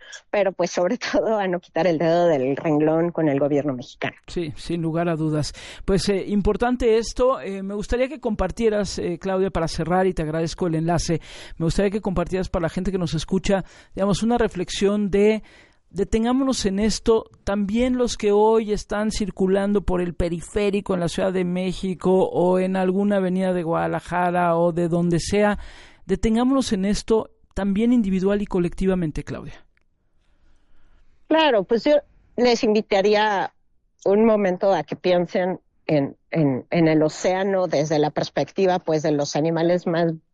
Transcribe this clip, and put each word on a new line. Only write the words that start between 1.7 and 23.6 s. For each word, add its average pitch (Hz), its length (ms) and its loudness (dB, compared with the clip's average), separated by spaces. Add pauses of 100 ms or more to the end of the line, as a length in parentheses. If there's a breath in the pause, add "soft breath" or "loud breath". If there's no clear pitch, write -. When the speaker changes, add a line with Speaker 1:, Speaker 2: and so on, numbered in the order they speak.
Speaker 1:
el 165 120 2
dedo 170 280 2
del 139 300 2
renglón 160 560 2
con 156 160 0
el 139 100 0
gobierno 143 360 0
mexicano. - 420 -10 (100)
Speaker 2:
Sí, 165 300 -6
sin 170 260 -6
lugar 165 260 -2
a 170 60 0
dudas. 151 380 -2 (320 loud breath)
Pues, 190 240 0
eh, 196 180 0
importante 220 720 2
esto. 247 420 0
Eh, 196 220 -8
me 196 120 -8
gustaría 240 340 -2
que 294 100 -12
compartieras, 208 800 -2
eh, 170 220 -6
Claudia, 190 300 -2
para 165 180 -2
cerrar, 180 400 0
y 180 60 0
te 165 80 -4
agradezco 160 440 -4
el 160 80 0
enlace, 160 460 0 (380 loud breath)
me 160 60 -2
gustaría 196 280 2
que 214 80 -4
compartieras 185 480 -4
para 180 160 -2
la - 40 -2
gente 185 220 -4
que 190 80 -4
nos 170 160 -4
escucha, 190 500 0 (300 loud breath)
digamos, 196 300 0
una 240 120 2
reflexión 202 720 0
de 208 340 2 (460 soft breath)
detengámonos 240 760 0
en 190 120 -2
esto, 220 460 0 (200)
también 214 540 0
los 240 180 -2
que 208 160 0
hoy 214 400 4
están 208 380 -4
circulando 196 720 0
por 180 180 0
el 175 140 -4
periférico 190 800 -2
en 180 60 -2
la 170 80 -2
Ciudad 190 240 -2
de 185 120 -2
México 180 840 0
o 180 320 2
en 185 160 -2
alguna 196 400 0
avenida 185 360 0
de 180 120 -2